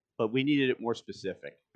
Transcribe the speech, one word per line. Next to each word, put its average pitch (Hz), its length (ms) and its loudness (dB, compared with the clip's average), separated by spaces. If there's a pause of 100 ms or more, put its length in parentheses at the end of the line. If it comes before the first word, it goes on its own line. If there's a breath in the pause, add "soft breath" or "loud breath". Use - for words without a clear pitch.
(160)
but 113 160 0
we 131 120 2
needed 139 260 4
it - 100 -2
more 117 140 -2
specific. - 600 -8 (220)